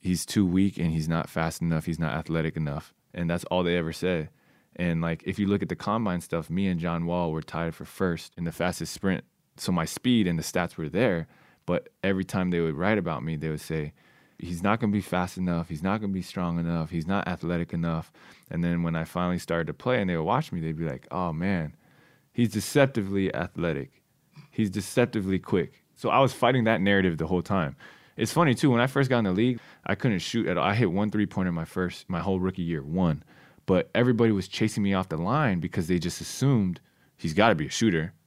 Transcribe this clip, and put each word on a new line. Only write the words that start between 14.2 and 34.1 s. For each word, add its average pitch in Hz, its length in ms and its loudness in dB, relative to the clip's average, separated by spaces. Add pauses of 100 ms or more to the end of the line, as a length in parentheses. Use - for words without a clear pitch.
"He's 87 240 -8
not 104 180 2
gonna 110 120 0
be 101 100 0
fast 90 340 -4
enough, 87 320 -2
he's 78 140 -8
not 98 180 -2
gonna 101 140 -4
be 92 80 -4
strong 87 360 -4
enough, 85 320 -2
he's 82 160 -4
not 98 220 -2
athletic 85 460 -4
enough." 82 360 -4 (400)
And 85 140 -2
then 85 180 0
when 82 140 0
I 80 80 -2
finally 90 340 -2
started 85 280 -2
to 78 80 -8
play 123 260 0
and 98 80 -2
they 90 80 0
would 80 60 -2
watch 117 300 0
me, 90 80 -4
they'd 80 160 -4
be 80 100 -4
like, 65 240 -8
"Oh, 87 240 -2
man, 82 420 -2 (560)
he's 117 180 0
deceptively 101 840 2
athletic. 82 680 -4 (480)
He's 110 200 0
deceptively 101 680 0
quick." - 460 -2 (120)
So - 120 -4
I 123 120 6
was 135 120 6
fighting 123 320 4
that 110 160 4
narrative 95 380 4
the 78 80 -2
whole 87 160 2
time. 80 340 -2 (400)
It's 113 160 -2
funny, 160 220 4
too, 151 160 4
when 117 100 4
I 123 60 4
first 135 240 2
got 123 80 4
in 113 80 4
the 92 60 2
league, 117 280 2 (240)
I - 100 0
couldn't 101 260 0
shoot 113 260 -2
at 90 100 0
all. 76 80 0
I 98 100 2
hit 110 160 4
one 101 200 0
three-pointer 98 420 0
my 82 140 -4
first, - 420 -6
my 85 120 -2
whole 92 200 0
rookie 92 220 -2
year, 82 200 -2
one. 80 400 2 (420)
But - 300 2
everybody 117 380 4